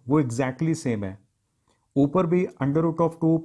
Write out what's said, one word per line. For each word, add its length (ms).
वो 140
exactly 540
सेम 280
है। 140
ऊपर 300
भी 200
under 200
root 180
of 180
two 140